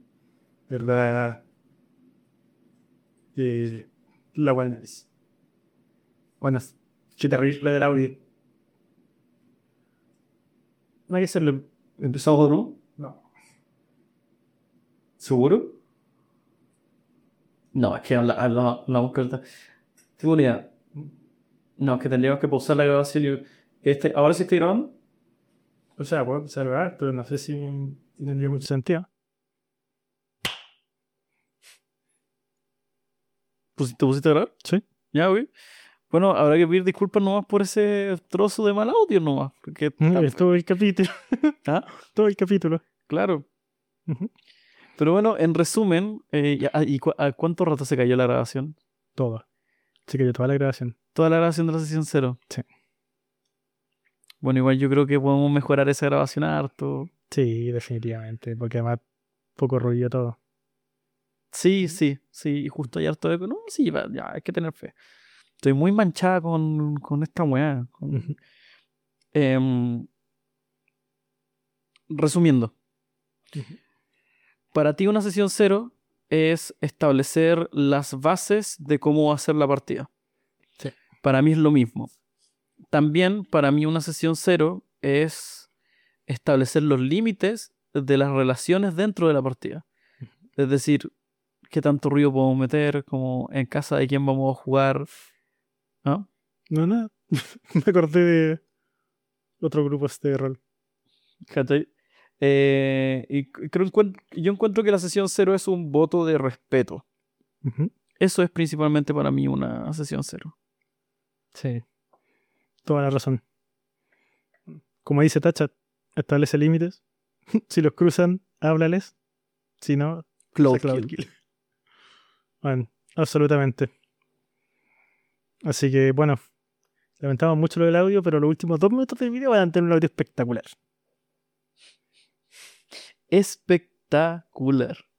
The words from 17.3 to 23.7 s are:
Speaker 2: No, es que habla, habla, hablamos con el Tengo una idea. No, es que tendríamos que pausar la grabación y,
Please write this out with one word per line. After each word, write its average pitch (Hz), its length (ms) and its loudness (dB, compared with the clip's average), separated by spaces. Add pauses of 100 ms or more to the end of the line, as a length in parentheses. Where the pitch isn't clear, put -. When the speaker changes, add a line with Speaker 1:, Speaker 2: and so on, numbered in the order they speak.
Speaker 2:
No, 123 240 0
es - 60 -12
que - 120 -2
habla, 120 200 2
habla, 123 360 0 (160)
hablamos 127 260 0
con 131 120 -2
el 131 160 -8 (760)
Tengo 160 160 0
una 156 100 4
idea. 123 280 0 (1040)
No, 135 200 0
es 127 40 -6
que 139 80 -4
tendríamos 131 320 0
que 151 80 -2
pausar 139 280 0
la 147 80 4
grabación 143 400 0
y, 139 180 -2 (400)